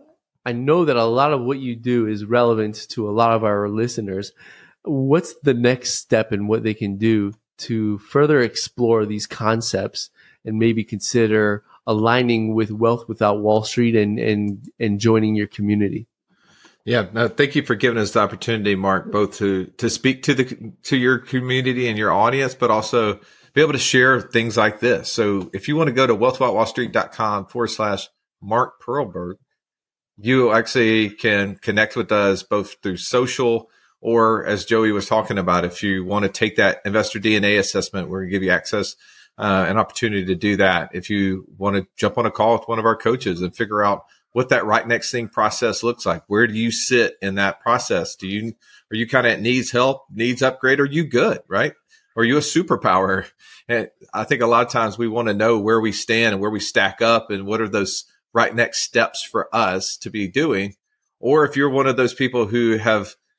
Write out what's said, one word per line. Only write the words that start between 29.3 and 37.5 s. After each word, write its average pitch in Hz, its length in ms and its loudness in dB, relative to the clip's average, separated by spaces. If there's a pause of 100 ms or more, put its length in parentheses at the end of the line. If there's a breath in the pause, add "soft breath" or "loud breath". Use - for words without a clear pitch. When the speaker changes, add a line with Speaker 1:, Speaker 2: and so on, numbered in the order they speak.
Speaker 2:
you 120 340 2
actually 113 580 2
can 101 460 0
connect 107 400 -2
with 110 160 -4
us 101 320 2
both 104 380 -4
through 92 160 -4
social 123 720 0 (320 soft breath)
or, 113 440 2
as 98 200 -2
Joey 110 260 2
was 101 160 -2
talking 107 300 0
about, 90 280 2
if - 180 -6
you 95 220 -2
want 101 180 -2
to 98 60 2
take 110 260 -2
that 98 300 2
Investor 104 340 -2
D 107 160 2
N 101 80 0
A 104 140 4